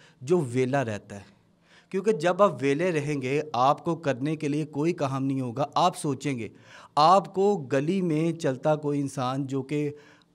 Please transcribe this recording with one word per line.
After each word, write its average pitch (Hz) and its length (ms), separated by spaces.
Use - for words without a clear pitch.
जो 165 240
वेला 127 360
रहता 107 340
है, 98 100
क्योंकि 196 240
जब 175 260
आप 156 200
वेले 143 300
रहेंगे, 143 500
आपको 147 420
करने 143 380
के 151 120
लिए 147 200
कोई 151 280
काम 135 280
नहीं 135 180
होगा। 127 360
आप 175 180
सोचेंगे, 135 540
आपको 185 580
गली 147 340
में 165 360
चलता 151 400
कोई 147 220
इंसान 135 460
जो 135 180
कि 147 260